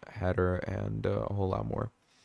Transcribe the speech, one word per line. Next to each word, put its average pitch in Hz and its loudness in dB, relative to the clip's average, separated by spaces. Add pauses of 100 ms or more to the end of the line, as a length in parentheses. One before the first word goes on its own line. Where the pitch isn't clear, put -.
(100)
header 90 2
and, 101 -2
uh, 101 2
a 104 -2
whole 98 2
lot 110 0
more. 110 -2 (340)